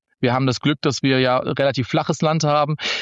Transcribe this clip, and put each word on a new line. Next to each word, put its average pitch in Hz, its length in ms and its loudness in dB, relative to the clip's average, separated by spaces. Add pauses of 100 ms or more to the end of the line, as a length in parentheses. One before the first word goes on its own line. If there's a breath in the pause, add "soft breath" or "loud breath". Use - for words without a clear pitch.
(220)
Wir 123 120 2
haben 131 140 2
das 123 140 -2
Glück, 143 180 0
dass 139 240 -2
wir 135 160 4
ja 127 200 2
relativ 135 500 -2
flaches 156 320 -2
Land 156 240 0
haben. 147 320 2 (240 loud breath)